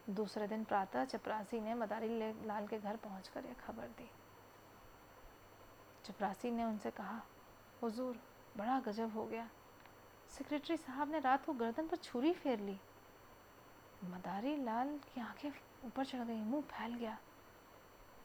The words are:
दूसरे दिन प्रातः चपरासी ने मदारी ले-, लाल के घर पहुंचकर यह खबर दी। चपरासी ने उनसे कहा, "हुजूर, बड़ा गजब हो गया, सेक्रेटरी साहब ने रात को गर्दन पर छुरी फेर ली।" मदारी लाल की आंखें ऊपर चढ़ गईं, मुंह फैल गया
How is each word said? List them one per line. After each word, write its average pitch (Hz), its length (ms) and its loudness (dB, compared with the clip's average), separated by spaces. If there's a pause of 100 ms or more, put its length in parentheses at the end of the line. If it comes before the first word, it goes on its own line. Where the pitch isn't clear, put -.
(140)
दूसरे 214 340 2
दिन 220 160 2
प्रातः 214 420 4
चपरासी 220 560 0
ने 214 120 2
मदारी 220 340 2
ले-, 220 380 0
लाल 208 220 0
के 220 120 0
घर 208 180 0
पहुंचकर 208 480 -6
यह 254 80 -6
खबर 226 340 -6
दी। 240 240 -12 (1900)
चपरासी 208 460 0
ने 233 120 4
उनसे 220 280 2
कहा, 214 300 -4 (640)
"हुजूर, 233 380 2 (360)
बड़ा 247 220 4
गजब 220 340 2
हो 220 120 2
गया, 226 240 -4 (800)
सेक्रेटरी 294 480 2
साहब 277 340 0
ने 311 80 4
रात 262 260 8
को 320 80 4
गर्दन 233 340 4
पर 339 100 2
छुरी 285 360 6
फेर 262 260 4
ली।" 196 200 -2 (1200)
मदारी 190 600 0
लाल 254 360 4
की - 220 -6
आंखें 226 300 -2 (340)
ऊपर 262 200 2
चढ़ 247 180 -2
गईं, 226 180 0
मुंह 262 220 4
फैल 233 320 -2
गया 220 220 0 (1080)